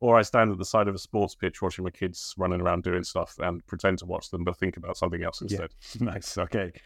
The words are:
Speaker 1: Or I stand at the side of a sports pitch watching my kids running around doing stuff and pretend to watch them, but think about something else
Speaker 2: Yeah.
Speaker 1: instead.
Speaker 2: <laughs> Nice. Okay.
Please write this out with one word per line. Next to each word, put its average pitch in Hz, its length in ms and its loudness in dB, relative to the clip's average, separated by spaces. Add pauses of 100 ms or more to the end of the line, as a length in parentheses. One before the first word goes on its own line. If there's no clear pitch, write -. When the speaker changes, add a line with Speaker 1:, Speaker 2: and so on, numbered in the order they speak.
Speaker 1:
Or 117 160 8
I 107 60 8
stand 113 280 4
at 92 60 -2
the 92 80 -4
side 104 220 4
of 98 80 -2
a 90 40 -6
sports - 360 0
pitch - 260 -4
watching 92 220 -4
my 90 80 -4
kids - 440 -6
running 90 240 0
around 87 240 2
doing 90 200 0
stuff - 360 -4
and 85 280 -4
pretend 92 320 0
to 90 80 -12
watch - 240 -6
them, 87 120 -4
but 87 140 -2
think 92 200 -2
about 87 200 -8
something 87 260 -2
else - 180 -6
Speaker 2:
Yeah. 98 200 -4
Speaker 1:
instead. - 400 -10
Speaker 2:
<laughs> - 0 -
Nice. 101 380 -4
Okay. 92 340 -2 (120)